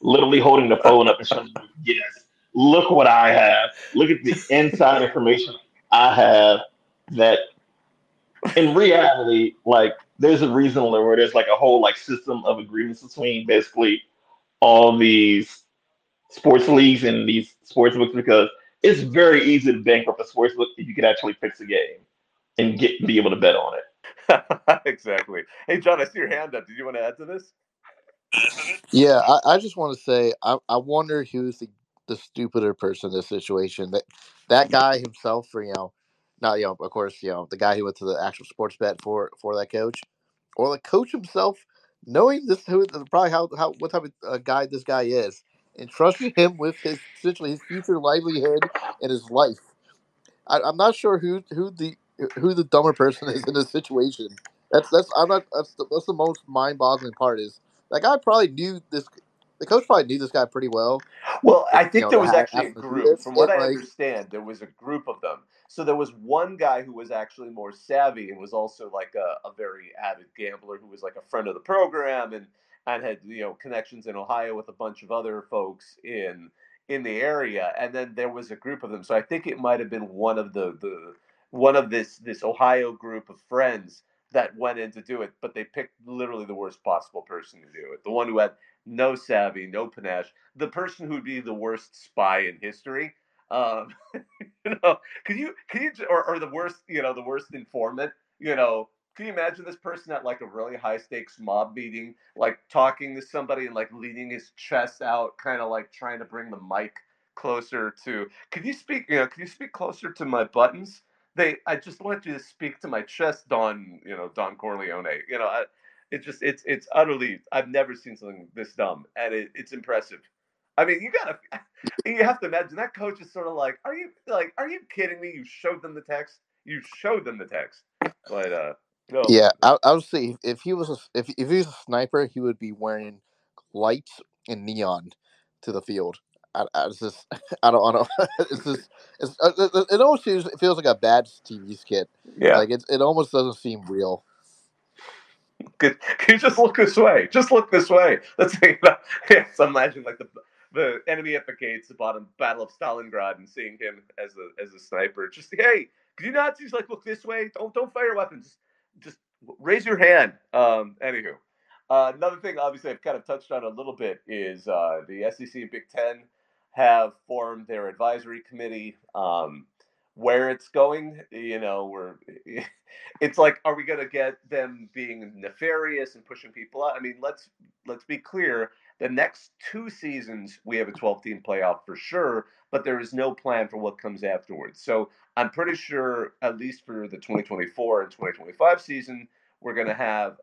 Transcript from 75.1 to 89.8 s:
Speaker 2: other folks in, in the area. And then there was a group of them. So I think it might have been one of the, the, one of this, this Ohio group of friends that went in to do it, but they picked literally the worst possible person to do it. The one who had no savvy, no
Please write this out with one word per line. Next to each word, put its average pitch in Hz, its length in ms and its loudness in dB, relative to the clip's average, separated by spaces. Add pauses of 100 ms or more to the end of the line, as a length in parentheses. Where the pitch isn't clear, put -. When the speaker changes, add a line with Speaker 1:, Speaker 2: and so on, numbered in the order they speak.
Speaker 2:
other 110 380 -8
folks 98 520 -10
in, 90 480 -12 (380)
in 139 140 -8
the 110 180 -8
area. 120 580 -4
And 123 160 -8
then 127 200 -10
there 123 140 -6
was 120 220 -14
a 107 60 -14
group 135 260 -14
of 110 80 -14
them. 98 140 -14
So - 100 -4
I - 80 2
think 165 240 -10
it 135 120 -8
might 123 220 0
have 107 100 -10
been 107 180 -10
one 107 300 -4
of 101 140 -8
the, 92 280 -8
the, 87 340 -14 (360)
one 135 260 4
of 127 140 2
this, 113 260 -6
this 117 260 -16
Ohio 123 500 0
group 113 380 -16
of 92 180 -20
friends 120 540 -4 (300)
that 113 240 -4
went 120 220 -6
in 110 120 -12
to 110 120 -20
do 120 200 -12
it, 98 80 -12 (100)
but 117 140 -14
they 110 80 -10
picked - 320 -14 (120)
literally 120 400 -12
the 101 80 -14
worst 98 280 -14
possible 87 400 -6
person 82 380 -18
to 76 60 -20
do 73 260 -20
it. 73 100 -20
The 104 80 -12
one 120 180 -4
who 110 100 -4
had 104 140 0 (340)
no 127 280 -4
savvy, 101 520 -4
no 104 200 -10